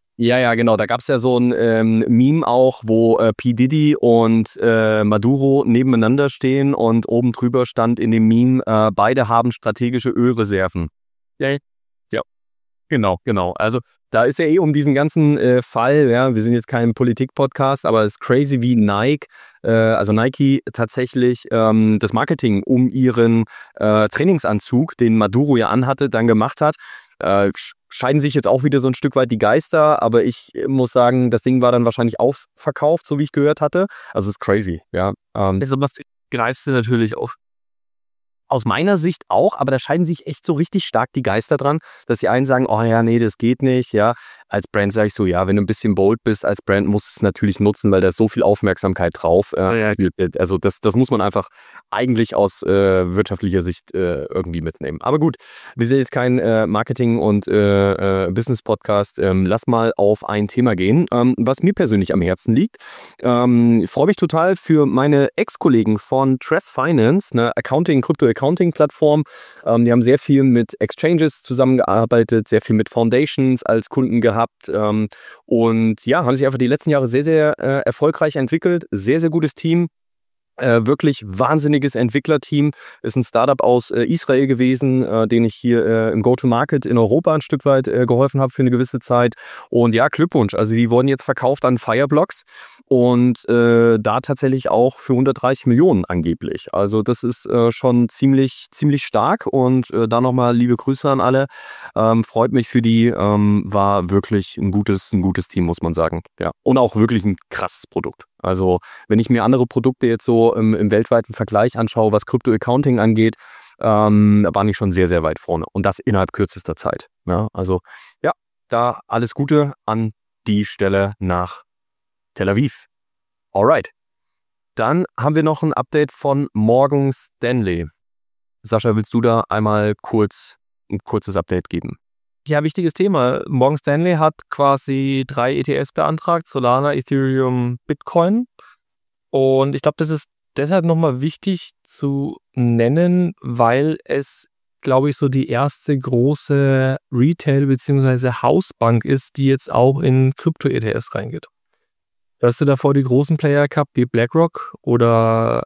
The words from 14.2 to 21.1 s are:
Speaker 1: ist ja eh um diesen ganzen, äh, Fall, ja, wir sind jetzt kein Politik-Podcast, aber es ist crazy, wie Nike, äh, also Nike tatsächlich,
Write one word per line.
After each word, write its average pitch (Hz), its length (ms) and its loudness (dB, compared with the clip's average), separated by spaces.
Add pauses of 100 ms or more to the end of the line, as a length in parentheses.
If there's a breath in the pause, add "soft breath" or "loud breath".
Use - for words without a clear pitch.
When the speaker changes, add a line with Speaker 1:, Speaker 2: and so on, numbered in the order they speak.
Speaker 1:
ist - 160 0
ja 165 60 0
eh 156 140 2
um 156 120 0
diesen 143 220 0
ganzen, 147 440 2
äh, 123 240 2
Fall, 135 480 2
ja, 127 240 2
wir 110 80 0
sind 117 120 0
jetzt 117 140 -2
kein 117 260 0
Politik-Podcast, 135 920 -2
aber 110 180 2
es 104 100 -2
ist - 80 -16
crazy, 139 400 0
wie 120 160 2
Nike, 107 500 0 (360 loud breath)
äh, - 80 0
also 110 420 2
Nike 131 480 2 (100)
tatsächlich, 123 800 -2